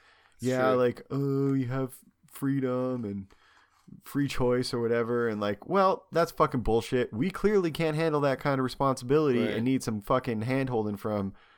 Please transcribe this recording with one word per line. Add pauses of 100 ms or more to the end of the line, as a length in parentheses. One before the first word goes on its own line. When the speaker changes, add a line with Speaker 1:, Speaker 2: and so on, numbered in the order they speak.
(360)
Speaker 1:
It's
Speaker 2:
yeah,
Speaker 1:
true.
Speaker 2:
like,
"Oh,
you
have (320)
freedom
and (760)
free
choice
or
whatever."
And,
like,
well,
that's
fucking
bullshit.
We
clearly
can't
handle
that
kind
of
responsibility
Speaker 1:
Right.
Speaker 2:
and
need
some
fucking
hand-holding
from (240)